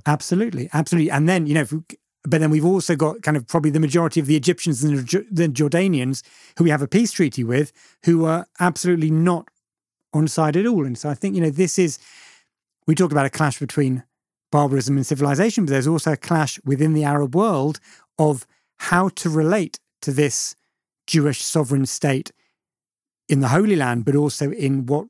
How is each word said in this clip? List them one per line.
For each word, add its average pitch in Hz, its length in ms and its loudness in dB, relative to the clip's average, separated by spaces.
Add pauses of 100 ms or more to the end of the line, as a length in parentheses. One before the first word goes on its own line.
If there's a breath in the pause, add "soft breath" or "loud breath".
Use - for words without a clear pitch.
Absolutely. 151 680 -2
Absolutely. 160 360 0
And 147 200 0
then, 175 180 0
you 147 60 0
know, 156 80 2
if 127 100 -4
we, 156 80 -6 (440)
but 156 180 2
then 156 100 2
we've 151 140 2
also 175 300 2
got 156 280 -2
kind 151 140 0
of 123 100 -6
probably 156 240 0
the 156 80 2
majority 160 400 0
of 139 80 -2
the 151 80 4
Egyptians 147 480 0
and 147 140 2
the 131 60 -4
Jor-, 180 280 -2
the 170 160 0
Jordanians 147 720 0 (360 soft breath)
who 170 80 4
we 165 40 4
have 147 120 2
a 143 60 -4
peace 220 260 2
treaty 135 300 -2
with, 127 280 0 (320 soft breath)
who 165 220 4
are 165 200 -2 (140)
absolutely 175 500 0
not 160 380 2 (640)
on 156 140 2
side 151 300 0
at 202 80 2
all. 202 200 0
And 123 120 -6
so 151 120 -8
I 143 40 -4
think, 196 220 -4
you 180 60 0
know, 160 80 2
this 165 300 -2
is, 165 180 0 (880 loud breath)
we 156 80 2
talk 165 180 2
about 143 140 2
a - 40 -2
clash - 300 -2
between 131 440 -2 (480)
barbarism 139 460 2
and 135 80 0
civilization, 147 600 0
but 139 60 -2
there's 135 160 0
also 160 240 0
a 139 60 -2
clash 156 480 -2
within 143 280 0
the 151 120 0
Arab 143 300 0
world 156 440 0 (400 soft breath)
of 151 260 0 (320)
how 185 320 0
to - 200 -6
relate 160 500 0 (220)
to 143 100 -6
this - 440 -2 (520)
Jewish 147 340 0
sovereign 139 440 0
state - 460 -4 (1000)
in 139 100 4
the 135 80 2
Holy 190 300 2
Land, 120 280 0
but 139 100 2
also 147 360 0
in 139 340 -2
what 147 240 -2